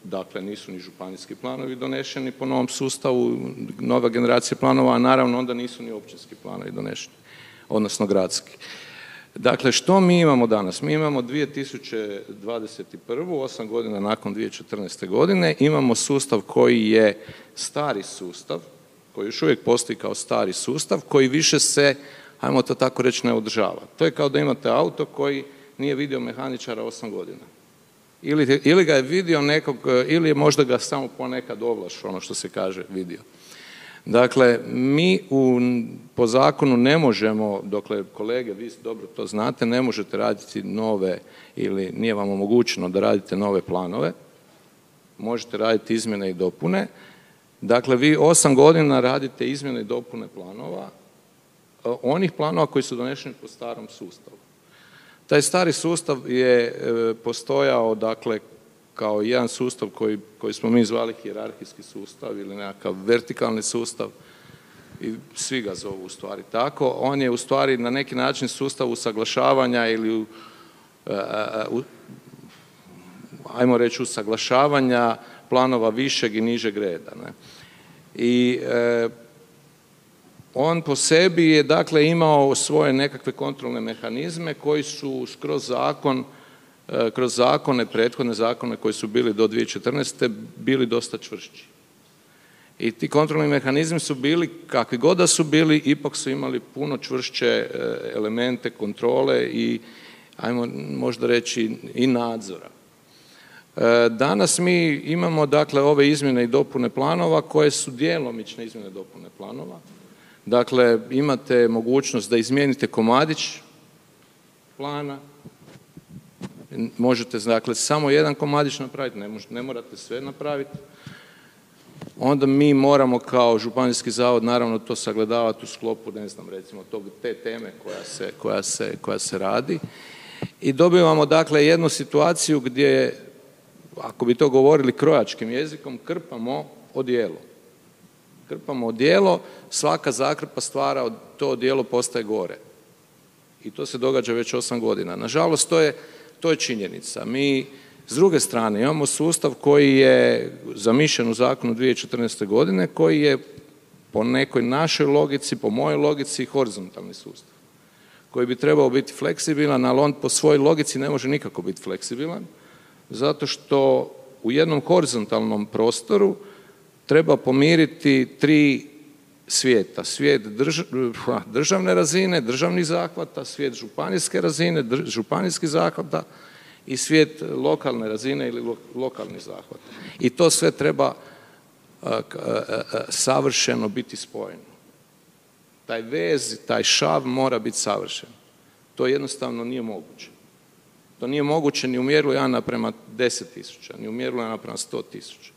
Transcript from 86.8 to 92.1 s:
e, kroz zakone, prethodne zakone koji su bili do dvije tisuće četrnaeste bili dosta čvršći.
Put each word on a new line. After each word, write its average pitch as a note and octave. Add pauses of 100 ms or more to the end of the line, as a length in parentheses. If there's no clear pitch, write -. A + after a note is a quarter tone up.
e, A#2
kroz B2
zakone, B2+
prethodne A#2
zakone A2+
koji A2
su -
bili A2+
do G#2+
dvije A2+
tisuće -
četrnaeste B2+ (280)
bili B2+
dosta A#2
čvršći. - (1120)